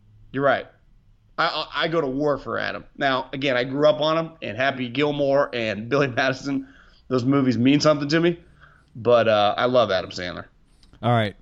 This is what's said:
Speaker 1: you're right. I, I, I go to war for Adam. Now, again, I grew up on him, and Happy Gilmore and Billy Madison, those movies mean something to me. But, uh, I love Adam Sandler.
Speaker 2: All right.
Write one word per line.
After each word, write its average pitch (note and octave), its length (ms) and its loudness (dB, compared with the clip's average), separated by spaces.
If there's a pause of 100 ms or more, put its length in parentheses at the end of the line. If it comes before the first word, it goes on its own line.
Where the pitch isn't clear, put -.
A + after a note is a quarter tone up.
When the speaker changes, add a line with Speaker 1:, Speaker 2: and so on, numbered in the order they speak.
(320)
Speaker 1:
you're C3+ 140 -4
right. A#2 220 2 (720)
I, D#3 60 2
I, D3 380 -4
I E3+ 40 -2
go E3 140 0
to C#3 60 -4
war C#3 320 -2
for A2 180 -6
Adam. G2 280 -6 (120)
Now, C3 360 -2
again, C3+ 240 -2
I B2 60 0
grew C#3 240 0
up D3 140 2
on D#3 160 0
him, E3 140 -4 (100)
and A2 160 -8
Happy C3 320 -2
Gilmore C#3+ 640 0
and A2 360 -4
Billy C#3 180 2
Madison, C3+ 600 -4 (420)
those B2+ 160 0
movies C3 340 2
mean C3+ 200 4
something D3 300 2
to D#3+ 100 2
me. E3+ 200 0 (560)
But, A#2 320 4
uh, G#2 300 4
I A#2 80 0
love B2 260 2
Adam F#2 180 -2
Sandler. F2 360 -10 (580)
Speaker 2:
All A#2 80 2
right. A2 300 0